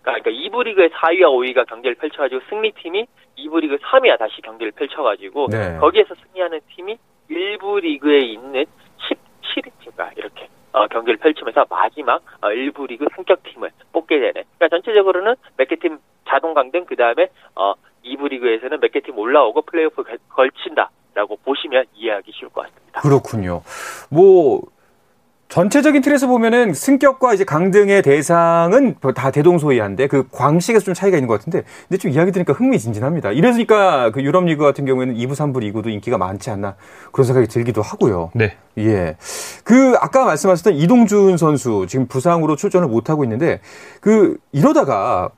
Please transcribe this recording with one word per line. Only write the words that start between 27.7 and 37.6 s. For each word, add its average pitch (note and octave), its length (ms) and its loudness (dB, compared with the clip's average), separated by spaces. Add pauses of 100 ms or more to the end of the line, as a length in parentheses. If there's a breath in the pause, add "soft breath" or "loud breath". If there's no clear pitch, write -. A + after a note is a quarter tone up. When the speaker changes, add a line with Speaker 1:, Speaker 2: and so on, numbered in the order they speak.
Speaker 2:
대상은 E3+ 960 4 (200)
다 C3+ 140 -2
대동소이한데 C#3+ 800 2
그 C3+ 240 0
광식에서 F3 520 2
좀 F#3 120 -4
차이가 F#3+ 200 2
있는 B2+ 120 0
것 A2+ 80 2
같은데, D#3+ 260 -4 (260 loud breath)
근데 F#3+ 120 -4
좀 F#3 100 -4
이야기 E3 220 2
들으니까 F3 220 -2
흥미진진합니다. C3 800 -2
이러니까 G3 760 4
그 C3+ 140 -4
유럽 F3 220 2
리그 D3+ 180 0
같은 C#3+ 220 2
경우에는 B2+ 300 -2
이 A#2+ 120 -4
부, C#3 80 -6
삼 D3 180 -4
부 B2+ 60 -4
리그도 G#2+ 320 -6
인기가 G#2+ 260 -4
많지 F#2+ 320 -6
않나 G2+ 260 -8 (360 loud breath)
그런 C3+ 140 2
생각이 B2 220 2
들기도 A#2 360 -4